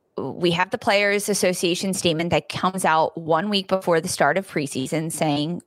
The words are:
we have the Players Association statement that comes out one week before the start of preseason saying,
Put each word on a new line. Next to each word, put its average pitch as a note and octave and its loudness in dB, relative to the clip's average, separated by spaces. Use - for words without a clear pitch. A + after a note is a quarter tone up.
we D#3+ 0
have F3+ 0
the A#3+ -4
Players G3+ 2
Association F#3 0
statement E3+ 0
that D#3 0
comes F#3 -2
out D#3+ 2
one E3 0
week G3 0
before F#3 2
the F3+ -8
start D#3+ 2
of F#3+ -6
preseason D#3 -4
saying, D#3 -2